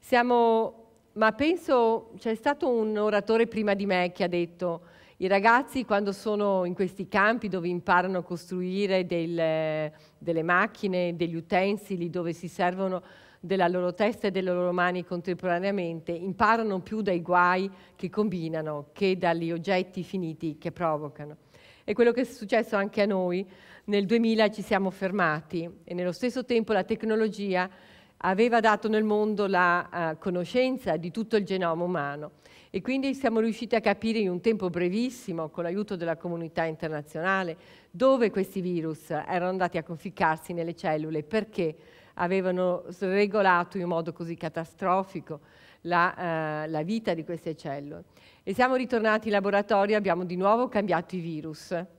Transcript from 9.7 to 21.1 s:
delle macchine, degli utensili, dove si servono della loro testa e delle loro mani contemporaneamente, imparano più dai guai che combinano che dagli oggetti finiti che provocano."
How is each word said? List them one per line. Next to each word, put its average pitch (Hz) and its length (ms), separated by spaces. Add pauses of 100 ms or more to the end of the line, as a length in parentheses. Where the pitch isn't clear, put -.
delle 160 260
macchine, 180 720
degli 165 200
utensili, 185 760
dove 165 240
si 170 140
servono 185 560 (360)
della 185 280
loro 180 260
testa 220 340
e 190 40
delle 185 200
loro 180 200
mani 180 340
contemporaneamente, 175 1040
imparano 196 680
più 220 200
dai 185 200
guai 180 480 (260)
che 180 140
combinano 160 840
che 190 260
dagli 165 340
oggetti 185 520
finiti 160 540
che 170 140
provocano." 151 680 (460)